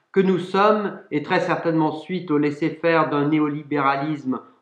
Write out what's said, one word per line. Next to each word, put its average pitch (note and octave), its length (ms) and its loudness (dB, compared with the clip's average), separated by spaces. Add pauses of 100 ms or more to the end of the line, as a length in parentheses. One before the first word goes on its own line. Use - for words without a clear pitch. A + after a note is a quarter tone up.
(120)
que F#3+ 80 4
nous F#3 180 2
sommes, G3+ 640 0 (100)
et D3 140 -2
très F3+ 160 0
certainement D#3+ 500 0
suite F3 400 -6
au D3 80 2
laisser-faire D3+ 720 0
d'un C#3+ 200 0
néolibéralisme C#3+ 1080 0 (240)